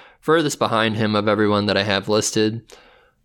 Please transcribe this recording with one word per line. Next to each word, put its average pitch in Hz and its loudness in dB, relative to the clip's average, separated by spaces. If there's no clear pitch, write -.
furthest 151 0
behind 110 0
him 107 0
of 104 -2
everyone 104 2
that 98 0
I 98 2
have 98 -2
listed. 110 -2